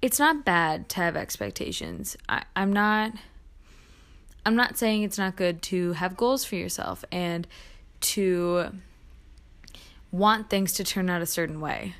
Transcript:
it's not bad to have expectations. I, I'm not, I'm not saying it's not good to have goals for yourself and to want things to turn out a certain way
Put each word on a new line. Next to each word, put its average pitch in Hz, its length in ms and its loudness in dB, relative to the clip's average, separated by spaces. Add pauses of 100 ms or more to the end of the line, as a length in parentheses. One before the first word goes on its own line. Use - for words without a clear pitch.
it's - 180 0
not 294 240 4
bad 170 460 2
to - 80 -4
have 170 180 2
expectations. - 1000 -6 (100)
I, - 160 0 (120)
I'm 196 180 2
not, 214 400 2 (1300)
I'm 220 100 4
not 240 220 2
saying 214 260 2
it's 202 140 -4
not 190 200 -2
good 175 260 0
to 180 300 0
have 180 240 -2
goals 262 260 2
for - 120 -6
yourself - 540 -6
and 170 380 -2 (540)
to 175 720 2 (1400)
want 214 340 4
things 196 260 2
to 202 100 -2
turn 185 260 0
out 175 120 0
a 170 40 -2
certain 160 340 -4
way 156 400 -6